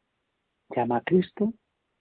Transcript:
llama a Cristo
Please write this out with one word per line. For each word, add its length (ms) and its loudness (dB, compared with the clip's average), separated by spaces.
llama 220 0
a 40 -2
Cristo 520 0